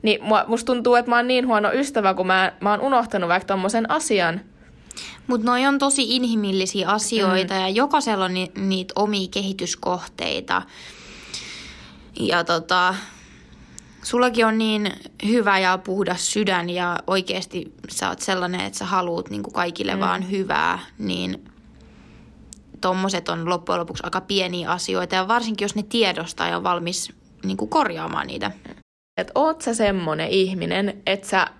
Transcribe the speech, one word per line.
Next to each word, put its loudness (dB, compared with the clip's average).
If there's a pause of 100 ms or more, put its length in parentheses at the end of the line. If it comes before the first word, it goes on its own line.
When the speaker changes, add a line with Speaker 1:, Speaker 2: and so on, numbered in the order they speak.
Speaker 1:
Niin 2
mua, 4
musta 0
tuntuu, 4
että 4
mä 4
oon 4
niin 2
huono 4
ystävä, 2
kun 0
mä, 4
mä 2
oon 2
unohtanut 2
vaikka 2
tommosen 0
asian. 2 (880)
Speaker 2:
Mut 0
noi 2
on 4
tosi 4
inhimillisiä 0
asioita 2
Speaker 1:
Mm. 0
Speaker 2:
ja 0
jokaisella 2
on -2
ni-, -4
niitä -2
omia 0
kehityskohteita. -4 (1600)
Ja 2
tota, 2 (1080)
sullakin 4
on 2
niin 0 (360)
hyvä 4
ja 4
puhdas -2
sydän 0
ja -2 (100)
oikeesti -4 (160)
sä -4
oot -6
sellainen, -2
että -6
sä -6
haluut -2
niinku -8
kaikille -2
Speaker 1:
Mm. -2
Speaker 2:
vaan 0
hyvää, 0 (180)
niin -4 (1400)
tommoset 0
on -2
loppujen 0
lopuksi -6
aika -4
pieniä -2
asioita -2
ja 0
varsinkin 0
jos -4
ne -2
tiedostaa 0
ja 0
on -4
valmis -2 (320)
niinku -2
korjaamaan 0
niitä. -4 (680)
Speaker 1:
Et -4
oot 2
sä -2
semmonen 0
ihminen, 0
että -2
sä 2 (120)